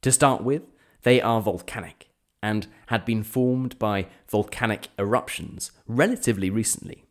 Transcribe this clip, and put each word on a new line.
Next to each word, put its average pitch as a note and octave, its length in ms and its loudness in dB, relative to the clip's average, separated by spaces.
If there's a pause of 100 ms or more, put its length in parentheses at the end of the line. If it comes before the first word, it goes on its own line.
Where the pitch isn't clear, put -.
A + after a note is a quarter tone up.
To C3 100 2
start C3+ 320 4
with, C#3 180 0 (400)
they B2 200 6
are A2+ 200 2
volcanic F#2 680 -6 (320)
and G#2+ 260 -2 (200)
had A2+ 160 -2
been A2 200 0
formed B2+ 560 -2
by G2+ 280 0 (220)
volcanic G#2+ 580 -2 (120)
eruptions - 720 -4 (160)
relatively A#2 640 2
recently - 600 -4